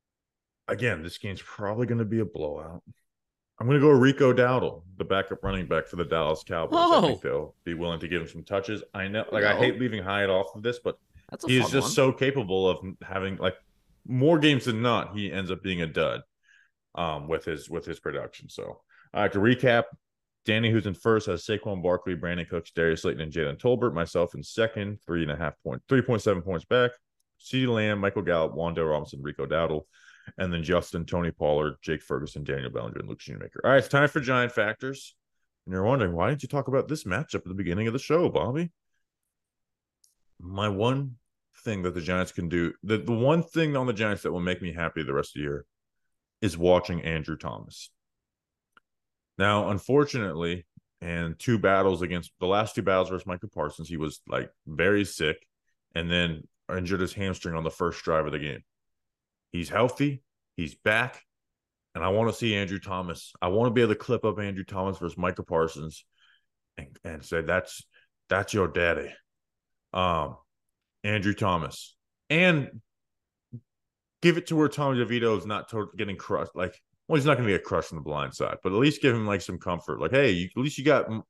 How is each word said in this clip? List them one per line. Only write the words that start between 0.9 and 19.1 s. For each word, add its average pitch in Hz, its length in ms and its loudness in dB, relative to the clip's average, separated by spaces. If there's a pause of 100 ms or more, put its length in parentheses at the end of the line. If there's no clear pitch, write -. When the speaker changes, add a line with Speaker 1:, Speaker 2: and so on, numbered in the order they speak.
Speaker 1:
this 87 140 -12
game's 98 240 -10
probably 107 460 -4
gonna 117 160 0
be 110 160 -2
a 107 60 0
blowout. 78 580 -8 (760)
I'm 117 80 -2
gonna 143 120 6
go 147 120 8
Rico 135 420 8
Dowdle, 123 500 2 (140)
the 87 80 -4
backup 95 380 0
running 95 240 -2
back 80 200 2
for - 80 -12
the 87 100 -2
Dallas 78 380 0
Cowboys. 87 360 -2
I 330 220 6
think 143 180 2
Speaker 2:
Oh. - 100 -18
Speaker 1:
they'll 76 340 -4
be 85 100 -6
willing 82 260 -4
to 82 80 -8
give 82 160 0
him 76 40 -10
some 80 160 -16
touches. 101 400 -4 (100)
I 98 140 -4
know, 107 240 -4
like, 104 120 2
I 104 100 4
Speaker 3:
No. 95 60 2
Speaker 1:
hate 123 200 4
leaving 110 240 -2
Hyatt 98 260 0
off 95 260 2
of 104 80 -14
this, 120 160 -2
but - 180 -4 (320)
Speaker 3:
That's - 160 -12
a - 20 -4
Speaker 1:
he 127 100 4
is 127 60 6
Speaker 3:
fun 123 80 0
Speaker 1:
just 135 140 2
Speaker 3:
one. - 80 -2
Speaker 1:
so 135 200 6
capable 107 540 0
of 90 120 2 (240)
having, 95 340 -6
like, - 180 -2 (520)
more 143 320 4
games 147 260 4
than 113 160 0
not, 107 340 0
he 101 160 -4
ends 90 200 -4
up 90 100 -6
being 90 200 -2
a 82 60 -2
dud, 71 360 -2 (720)
um, 76 320 -4
with 78 180 -2
his, 76 240 -8
with 85 160 -6
his 82 140 -10
production. - 500 -8
So, - 140 -12 (500)